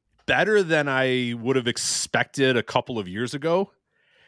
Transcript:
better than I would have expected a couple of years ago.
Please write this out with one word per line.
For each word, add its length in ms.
better 360
than 260
I 500
would 180
have 100
expected 880
a 60
couple 380
of 80
years 260
ago. 380